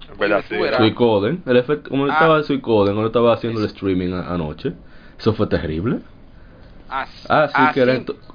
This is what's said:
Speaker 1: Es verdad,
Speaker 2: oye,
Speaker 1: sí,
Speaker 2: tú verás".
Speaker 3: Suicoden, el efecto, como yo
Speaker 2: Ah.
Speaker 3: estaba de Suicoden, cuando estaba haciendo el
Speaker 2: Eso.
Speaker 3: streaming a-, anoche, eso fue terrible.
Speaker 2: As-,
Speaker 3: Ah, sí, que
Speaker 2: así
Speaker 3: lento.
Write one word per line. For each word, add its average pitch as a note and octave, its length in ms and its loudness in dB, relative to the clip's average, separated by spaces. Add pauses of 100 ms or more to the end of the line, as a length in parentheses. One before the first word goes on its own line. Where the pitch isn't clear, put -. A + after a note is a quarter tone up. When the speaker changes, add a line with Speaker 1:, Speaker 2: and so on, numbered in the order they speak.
(100)
Speaker 1:
Es - 80 -20
verdad, G2+ 200 2
Speaker 2:
oye, - 100 -4
Speaker 1:
sí, G#2+ 80 -6
Speaker 2:
tú G#2+ 60 -2
verás". - 180 0
Speaker 3:
Suicoden, A2+ 680 2
el B2 100 2
efecto, D3 340 0
como C#3 160 0
yo C#3+ 60 0
Speaker 2:
Ah. - 20 -2
Speaker 3:
estaba D#3+ 240 4
de D3+ 60 -2
Suicoden, A2 500 2
cuando G#2+ 120 -2
estaba A#2 280 2
haciendo A2+ 260 -4
el G#2 60 0
Speaker 2:
Eso. - 80 -6
Speaker 3:
streaming F#2 380 -2
a-, F2 220 -6
anoche, E2 380 -6 (460)
eso A2 140 0
fue G#2 140 0
terrible. F2 540 -2 (880)
Speaker 2:
As-, - 400 -10
Speaker 3:
Ah, D3 180 4
sí, D3 260 2
que C3+ 80 2
Speaker 2:
así B2 80 4
Speaker 3:
lento. B2 260 -4 (180)